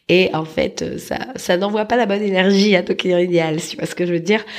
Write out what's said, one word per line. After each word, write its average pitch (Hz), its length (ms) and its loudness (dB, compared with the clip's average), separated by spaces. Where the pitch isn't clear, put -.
Et 180 240 4
en 160 100 -2
fait, - 380 -4
euh, 165 160 -6
ça, - 380 -8
ça 180 200 0
n'envoie 208 300 -2
pas 233 100 0
la 240 80 4
bonne 202 160 0
énergie 196 560 4
à 175 60 2
ton 185 120 -2
client 185 220 0
idéal, 170 420 2
si - 120 -8
tu - 80 -14
vois 170 80 -6
ce - 80 -10
que 175 100 -2
je 175 80 -2
veux 170 80 0
dire. 214 240 0